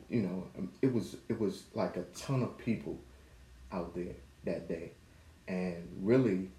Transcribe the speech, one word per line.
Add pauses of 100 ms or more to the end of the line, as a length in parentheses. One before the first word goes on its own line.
you
know, (140)
um, (100)
it
was, (120)
it
was (120)
like
a (120)
ton
of
people (760)
out
there (280)
that
day. (560)
And (140)
really,